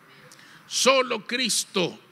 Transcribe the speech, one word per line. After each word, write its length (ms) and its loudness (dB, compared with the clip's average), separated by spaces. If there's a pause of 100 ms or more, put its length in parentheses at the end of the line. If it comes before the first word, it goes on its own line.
(680)
Solo 580 2
Cristo 720 -4 (140)